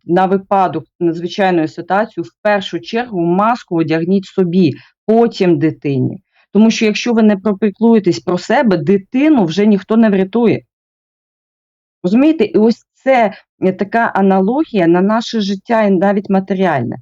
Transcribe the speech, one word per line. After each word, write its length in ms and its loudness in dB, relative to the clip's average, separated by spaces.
На 220 0
випадок 580 -2
надзвичайної 680 -2
ситуації 560 -6
в 60 -20
першу 380 -2
чергу 400 -6
маску 560 -2
одягніть 480 -2
собі, 480 0
потім 520 2
дитині. 600 -4
Тому 180 4
що 140 -2
якщо 280 -2
ви 100 2
не 140 4
попіклуєтесь 840 0
про 180 -4
себе, 380 0
дитину 680 0
вже 220 0
ніхто 300 0
не 140 4
врятує. 500 0
Розумієте? 420 2
І 140 0
ось 240 2
це, 380 0
е, 100 0
така 420 -4
аналогія 720 0
на 140 4
наше 400 -2
життя 420 -2
і 80 2
навіть 400 0
матеріальне. 720 -2